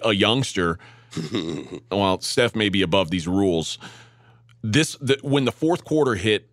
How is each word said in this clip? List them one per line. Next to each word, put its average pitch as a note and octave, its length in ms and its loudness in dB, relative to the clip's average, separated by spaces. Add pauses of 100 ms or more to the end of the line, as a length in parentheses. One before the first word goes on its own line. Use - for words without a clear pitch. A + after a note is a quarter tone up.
a A2+ 80 2
youngster. G2+ 640 0 (360)
<laughs> - 40 -6 (720)
Well, F#2+ 280 2
Steph - 360 0
may G#2 140 2
be F#2+ 120 2
above F#2 280 2
these E2+ 180 -2
rules. F2+ 500 0 (840)
This, A#2 380 0
the, C3+ 220 0
when C#3 220 0
the A#2+ 80 2
fourth E3 320 -2
quarter C#3 320 2
hit, G2+ 360 0